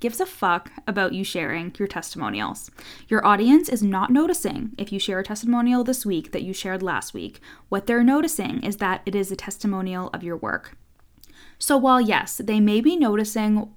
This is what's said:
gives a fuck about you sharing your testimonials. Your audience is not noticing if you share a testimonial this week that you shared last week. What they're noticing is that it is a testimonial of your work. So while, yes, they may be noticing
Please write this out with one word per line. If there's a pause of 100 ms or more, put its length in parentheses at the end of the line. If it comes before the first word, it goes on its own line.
gives
a
fuck (160)
about
you
sharing
your
testimonials. (360)
Your
audience
is
not
noticing
if
you
share
a
testimonial
this
week
that
you
shared
last
week. (280)
What
they're
noticing
is
that
it
is
a
testimonial
of
your
work. (800)
So
while,
yes,
they
may
be
noticing